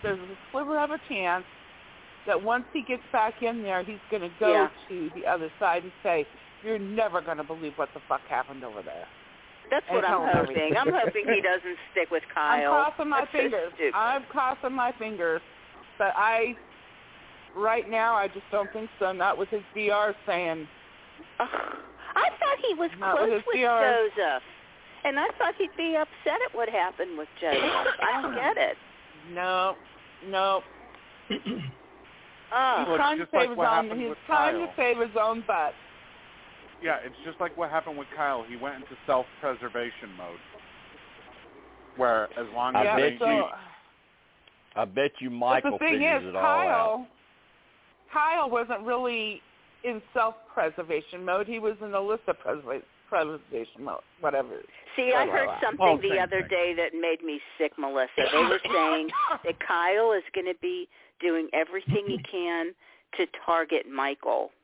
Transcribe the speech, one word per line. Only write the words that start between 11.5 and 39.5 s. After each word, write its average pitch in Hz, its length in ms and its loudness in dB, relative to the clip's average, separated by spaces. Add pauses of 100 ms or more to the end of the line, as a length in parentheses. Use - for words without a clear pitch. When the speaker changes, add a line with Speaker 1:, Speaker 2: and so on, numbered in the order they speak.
Speaker 2:
stick 170 180 0
with 165 200 0
Speaker 1:
<laughs> - 60 -8
I'm 147 260 4
Speaker 2:
Kyle. 143 100 4 (120)
Speaker 1:
crossing 302 260 -2
my 285 120 2
Speaker 2:
That's 285 100 -4
so 311 60 -2
Speaker 1:
fingers. 214 380 0
Speaker 2:
stupid. 143 200 2
Speaker 1:
I'm 247 280 2
crossing 262 500 -2
my 247 200 0
fingers, 175 480 -2 (560)
but 196 180 2
I, 226 420 2 (1000)
right 214 340 0
now, 226 260 2
I 202 120 2
just 196 240 -10
don't 202 220 0
think 220 160 -8 (100)
so. 190 140 0
Not 190 240 2
with 196 120 -4
his 208 140 -4 (100)
D 208 160 0
R 208 240 2 (120)
saying. 165 420 -2 (720)
Speaker 2:
Ugh, - 80 0 (680)
I 571 140 4
thought 571 360 0
he 440 80 2
was 330 260 -2
Speaker 1:
Not 381 180 2
Speaker 2:
close 427 120 4
Speaker 1:
with 466 80 2
his 220 100 -4
Speaker 2:
with 480 80 0
Speaker 1:
D 254 100 2
R. 233 160 4 (280)
Speaker 2:
Joseph, 156 340 0 (600)
and 285 160 0
I 339 80 0 (100)
thought 339 200 0
he'd 370 200 -2
be 330 180 0
upset 311 500 0
at - 100 -8
what 226 140 0
happened 180 480 -2
with 151 100 -8 (140)
Joseph. 160 460 0 (140)
I 247 200 0
don't 269 140 -4
get 269 220 0
it. - 200 2 (540)
Speaker 1:
No, 185 440 0 (500)
no. 190 380 2 (640)
Speaker 2:
Ugh. - 1500 -4
Speaker 1:
He's - 80 0
Speaker 3:
Well, - 80 2
it's - 0 -
Speaker 1:
trying 294 220 4
to 339 60 -4
Speaker 3:
just - 100 -10
Speaker 1:
save 302 80 6
Speaker 3:
like 254 80 2
Speaker 1:
his 240 80 -4
Speaker 3:
what - 100 4
Speaker 1:
own. 226 60 4
Speaker 3:
happened 226 260 0
Speaker 1:
He's 233 120 -4
Speaker 3:
with - 140 -10
Speaker 1:
trying 311 300 4
Speaker 3:
Kyle. 339 120 -4
Speaker 1:
to - 100 -12
save 240 220 2
his 226 200 0
own 226 260 0
butt. 160 280 0 (1080)
Speaker 3:
Yeah, 160 220 0
it's 127 120 -12 (100)
just 160 140 -12
like 165 180 -4
what 165 140 -2
happened 160 260 -2
with 139 180 -10
Kyle. 139 280 0
He 117 120 -12
went 135 200 -6
into 131 200 -16 (120)
self-preservation 120 1080 -2